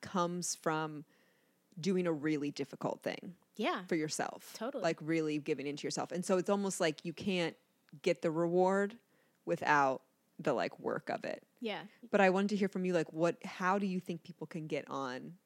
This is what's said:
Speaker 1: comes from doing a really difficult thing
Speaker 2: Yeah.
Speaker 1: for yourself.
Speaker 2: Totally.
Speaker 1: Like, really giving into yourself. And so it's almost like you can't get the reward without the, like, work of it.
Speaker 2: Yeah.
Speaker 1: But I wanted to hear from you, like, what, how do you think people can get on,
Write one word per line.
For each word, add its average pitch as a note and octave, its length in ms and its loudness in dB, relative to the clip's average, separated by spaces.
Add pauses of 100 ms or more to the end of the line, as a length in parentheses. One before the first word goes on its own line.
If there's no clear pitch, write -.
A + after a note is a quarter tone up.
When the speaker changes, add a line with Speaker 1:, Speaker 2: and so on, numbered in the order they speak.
Speaker 1:
comes F3 540 -2
from D#3 500 -2 (760)
doing F#3 260 2
a E3+ 60 2
really D3 380 0
difficult - 520 -4
thing - 320 -6 (220)
Speaker 2:
Yeah. A#3 300 -2
Speaker 1:
for F#3 100 0
yourself. - 580 -4
Speaker 2:
Totally. A#3+ 280 -6
Speaker 1:
Like, E3 180 0
really D#3 380 0
giving D3 280 -2
into D3 200 -6
yourself. - 260 -4
And F3+ 120 -4
so F#3+ 120 4
it's F3+ 140 2
almost G3+ 300 0
like D#3+ 240 0
you E3+ 80 -6
can't F3+ 440 -2 (460)
get F3 200 2
the E3+ 80 2
reward F#3 680 4 (500)
without C#3+ 560 4 (360)
the, D3 140 0
like, F#2+ 260 0
work - 320 -4
of - 140 -4
it. - 180 -6 (180)
Speaker 2:
Yeah. G3+ 200 -6 (300)
Speaker 1:
But G3+ 100 4
I F#3+ 100 8
wanted G3 200 2
to G#3+ 60 0
hear G3 120 2
from F#3 160 -2
you, F3+ 80 0
like, E3 200 2
what, E3 320 2
how F#3+ 340 0
do G3+ 80 0
you F#3 140 0
think E3+ 220 -8
people - 240 -12
can D#3 200 -8
get D3+ 220 -4
on, C3+ 460 -8 (120)